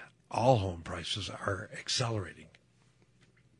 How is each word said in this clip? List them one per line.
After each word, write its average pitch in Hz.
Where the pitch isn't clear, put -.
all 117
home 90
prices 90
are 101
accelerating. 98